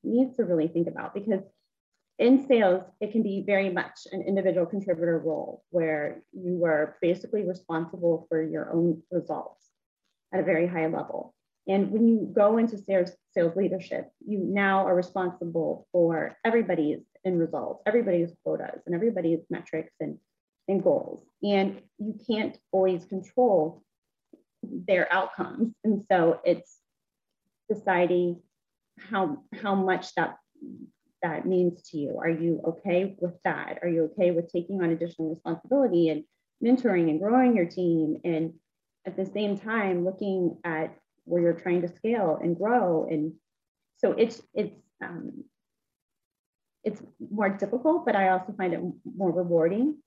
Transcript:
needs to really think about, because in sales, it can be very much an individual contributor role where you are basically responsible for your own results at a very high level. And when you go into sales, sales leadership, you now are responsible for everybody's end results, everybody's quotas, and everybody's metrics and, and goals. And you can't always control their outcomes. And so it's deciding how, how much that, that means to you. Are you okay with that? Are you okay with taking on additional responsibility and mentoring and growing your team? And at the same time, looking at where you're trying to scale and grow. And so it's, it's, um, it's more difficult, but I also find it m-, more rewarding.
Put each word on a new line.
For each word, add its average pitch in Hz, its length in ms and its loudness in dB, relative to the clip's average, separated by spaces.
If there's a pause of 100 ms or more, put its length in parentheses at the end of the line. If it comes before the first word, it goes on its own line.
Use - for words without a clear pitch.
needs 247 320 0
to 220 100 0
really 165 220 0
think 170 200 0
about, - 280 -10
because 202 260 -2 (760)
in 262 280 6
sales, 190 360 4 (160)
it 208 120 -6
can 220 120 2
be 196 200 -2
very 196 280 2
much - 300 -6 (100)
an 190 100 -8
individual 185 460 0
contributor 175 500 -2
role 151 540 -6
where 156 500 -2 (100)
you 180 340 -4
are 151 360 2
basically 180 420 0
responsible 170 840 -2
for 160 140 0
your 156 280 -4
own 165 380 2
results - 560 -6 (680)
at - 80 0
a 156 40 0
very 170 240 2
high 170 180 -2
level. - 480 -6 (340)
And 196 240 2
when 220 160 4
you 220 240 4
go 214 280 6
into 226 180 0
sales, 180 320 0 (240)
sales 170 220 2
leadership, - 560 -2 (120)
you 208 140 -4
now 190 480 2
are 185 100 2
responsible 175 960 -4
for 165 540 2
everybody's 180 540 0 (260)
end 180 140 2
results, 160 480 -4
everybody's 185 440 2 (120)
quotas, - 420 -6
and 175 80 -4
everybody's 170 460 0 (100)
metrics - 500 -8
and, 151 200 -8 (480)
and 190 160 0
goals. - 420 0 (160)
And 196 400 0 (160)
you 208 300 -8
can't 214 280 -2 (160)
always 190 340 2
control 185 760 0 (840)
their 180 480 0
outcomes. 190 640 -2 (100)
And 208 280 0
so 165 340 4
it's 170 320 0 (880)
deciding 180 760 2 (580)
how, 196 400 -4 (220)
how 202 120 -2
much 190 420 0
that, - 220 -2 (840)
that 160 240 -4
means 180 420 0
to 160 80 -10
you. 143 220 -6
Are 165 100 -2
you 165 360 0
okay 190 540 -2
with 175 140 -4 (100)
that? - 380 -4
Are 175 80 -2
you 165 220 2
okay 180 200 2
with 170 200 -2
taking 180 300 -4
on 165 100 2
additional 165 400 -4
responsibility 170 800 0
and 302 140 -2 (400)
mentoring 220 460 4
and 156 100 0
growing 240 360 4
your 175 100 4
team? 165 580 0
And 165 300 -2 (520)
at 180 100 -10
the 190 100 -2
same 202 320 -4
time, 196 480 -2
looking 185 580 -2
at 160 320 -4 (280)
where 175 180 0
you're 170 120 4
trying 175 280 0
to 170 140 -6
scale 214 460 0
and 170 140 0
grow. 190 540 0
And 160 240 -4 (640)
so 208 140 2
it's, - 300 0 (120)
it's, - 260 -6 (240)
um, - 400 -12 (1400)
it's 214 180 -6 (300)
more 208 180 0
difficult, 247 560 0
but 214 100 2
I 190 140 4
also 185 240 -2
find 180 200 -2
it - 40 -4
m-, - 220 -6 (180)
more 180 140 0
rewarding. 175 760 2